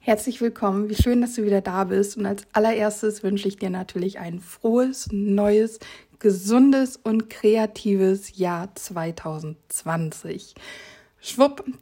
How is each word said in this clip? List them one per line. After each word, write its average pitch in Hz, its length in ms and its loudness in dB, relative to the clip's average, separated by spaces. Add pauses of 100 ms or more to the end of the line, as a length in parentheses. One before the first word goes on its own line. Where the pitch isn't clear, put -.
herzlich 233 400 -2
willkommen, 208 480 -2
wie 208 120 2
schön, 240 200 4
dass 240 140 -2
du 214 100 -2
wieder 202 160 2
da 190 240 -2
bist. 196 320 0
Und 202 80 -4
als 196 260 -4
allererstes 214 720 0
wünsche 196 240 -2
ich 196 80 -4
dir 190 140 -6
natürlich 185 500 -6
ein 175 220 -10
frohes, 247 720 0
neues, 208 680 2 (400)
gesundes 254 760 4
und 220 320 -2
kreatives 202 1080 2
Jahr 180 380 -4
zweitausendzwanzig. 165 1800 -8 (680)
Schwupp, 277 420 0 (180)